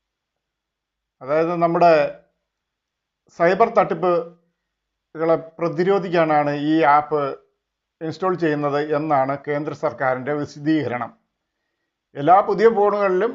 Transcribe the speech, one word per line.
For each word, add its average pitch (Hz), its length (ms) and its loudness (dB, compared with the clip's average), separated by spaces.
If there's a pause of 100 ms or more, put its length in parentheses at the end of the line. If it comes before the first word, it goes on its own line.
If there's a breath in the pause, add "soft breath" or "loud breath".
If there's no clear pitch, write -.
(1200)
അതായത് 160 300 -2 (120)
നമ്മുടെ 170 280 4 (1500)
സൈബർ 190 300 4 (100)
തട്ടിപ്പുകളെ 175 1600 -2 (220)
പ്രതിരോധിക്കാനാണ് 165 920 0 (180)
ഈ 156 40 2 (220)
ആപ്പ് 151 260 0 (840)
ഇൻസ്റ്റാൾ 185 260 -4 (120)
ചെയ്യുന്നത് 147 360 -2 (180)
എന്നാണ് 139 380 -2 (120)
കേന്ദ്ര 147 240 -6 (120)
സർക്കാരിൻ്റെ 135 560 -4
വിശദീകരണം. 143 720 -4 (1040)
എല്ലാ 156 220 4 (100)
പുതിയ 202 200 4 (100)
ഫോണുകളിലും 202 560 0